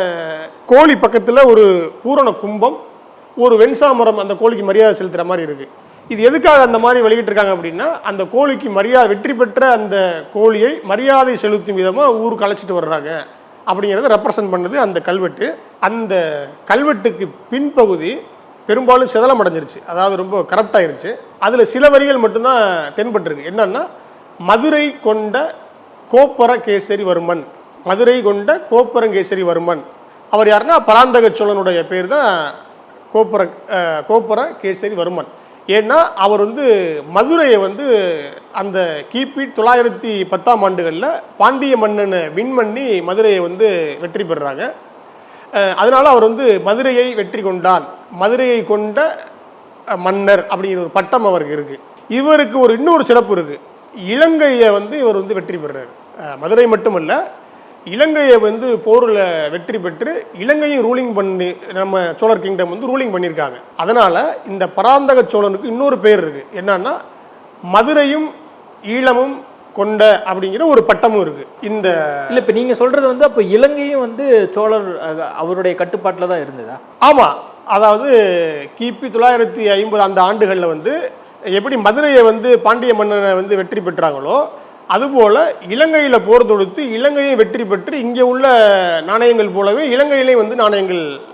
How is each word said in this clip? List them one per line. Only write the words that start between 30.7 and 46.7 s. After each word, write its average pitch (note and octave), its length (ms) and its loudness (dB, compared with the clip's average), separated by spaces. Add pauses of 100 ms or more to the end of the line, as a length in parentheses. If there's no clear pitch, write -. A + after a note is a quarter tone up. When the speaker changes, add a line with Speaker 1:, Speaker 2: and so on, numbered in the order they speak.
Speaker 1:
பராந்தக A#3 420 6
சோழனுடைய F#3 580 -2
பேர் F#3 200 -6
தான் G3 440 -2 (640)
கோப்பர, G#3+ 340 0 (200)
அஹ், E3 400 -4
கோப்பர A3+ 400 0 (140)
கேசரிவர்மன். F#3 640 -6 (400)
ஏன்னா A3 360 2 (120)
அவர் G3+ 260 2
வந்து G#3 680 0
மதுரையை B3+ 480 2
வந்து G3+ 640 -2 (340)
அந்த F#3 600 -4
கிபி C4+ 440 -6
தொள்ளாயிரத்தி A3+ 720 0
பத்தாம் G3+ 360 0
ஆண்டுகள்ல F3+ 460 -2 (280)
பாண்டிய C4 380 2
மன்னனை G3+ 520 -2
வின் A3+ 260 -6
பண்ணி A3+ 460 -2
மதுரையை F#3+ 400 0
வந்து F3 600 -2
வெற்றி F3 240 -8
பெறுறாங்க. D#3 480 -8 (800)
அஹ், G3 220 0
அதனால C4 340 2
அவர் B3 140 6
வந்து A3 380 2
"மதுரையை B3 540 0